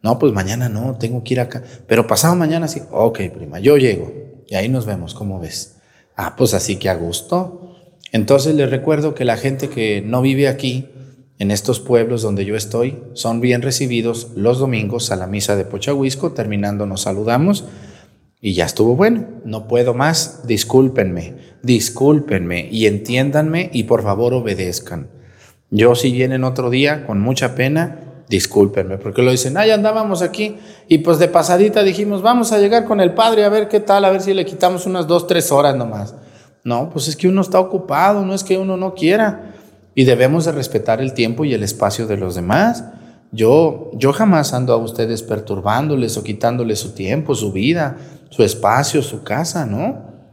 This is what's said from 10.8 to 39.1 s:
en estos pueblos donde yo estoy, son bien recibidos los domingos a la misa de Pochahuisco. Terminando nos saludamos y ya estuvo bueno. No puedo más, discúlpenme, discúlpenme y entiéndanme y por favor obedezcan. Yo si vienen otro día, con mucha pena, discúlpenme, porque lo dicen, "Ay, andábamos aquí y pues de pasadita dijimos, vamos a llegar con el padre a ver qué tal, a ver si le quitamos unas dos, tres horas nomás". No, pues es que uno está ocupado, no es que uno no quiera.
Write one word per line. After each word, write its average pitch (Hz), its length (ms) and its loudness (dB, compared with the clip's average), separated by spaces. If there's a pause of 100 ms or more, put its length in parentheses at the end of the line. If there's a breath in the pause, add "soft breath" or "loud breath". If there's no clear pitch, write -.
en 101 120 0
estos 104 300 -2
pueblos 117 420 0
donde 101 220 -2
yo 104 120 -6
estoy, 117 420 -4 (140)
son 117 280 -4
bien 123 220 2
recibidos 120 720 -4
los 117 240 2
domingos 117 520 -2
a 98 60 -2
la 92 100 -6
misa 101 280 -2
de 98 100 0
Pochahuisco. 135 680 -2
Terminando 104 540 -4
nos 98 160 -6
saludamos 117 640 0 (720 loud breath)
y 98 140 -4
ya 87 100 2
estuvo 117 320 2
bueno. 214 300 2 (180)
No 110 240 -10
puedo 120 260 2
más, 156 520 -2
discúlpenme, 110 880 2 (260 loud breath)
discúlpenme 113 1080 0
y 110 160 0
entiéndanme 143 840 0
y 117 120 -2
por 113 180 2
favor 107 320 0
obedezcan. 92 720 -4 (640 soft breath)
Yo 117 240 6
si 127 160 0
vienen 127 320 0
otro 123 260 -2
día, 143 380 0
con 104 140 -2
mucha 127 340 0
pena, - 760 -4
discúlpenme, 98 680 0
porque 107 240 -2
lo 127 80 4
dicen, 127 260 -2
"Ay, 214 140 4
andábamos 214 520 0
aquí 214 340 -4 (320 loud breath)
y 160 100 6
pues 165 200 2
de 170 100 4
pasadita 180 540 4
dijimos, 196 400 0
vamos 233 300 4
a 214 60 4
llegar 220 260 4
con 220 160 0
el 175 140 4
padre 226 300 4
a 202 40 4
ver 214 200 2
qué 208 120 2
tal, 202 240 4
a 190 60 6
ver 190 100 2
si 190 140 0
le 185 100 0
quitamos 180 400 0
unas 185 220 -2
dos, 170 200 2
tres 170 260 0
horas 143 240 4
nomás". 110 380 -6 (480 loud breath)
No, 120 280 -2
pues 147 180 -6
es 151 80 -6
que 190 100 0
uno 190 140 4
está 185 180 2
ocupado, 185 680 2
no 190 100 -2
es 190 100 -6
que 190 140 0
uno 190 180 -2
no 185 180 -4
quiera. 202 600 0 (400 loud breath)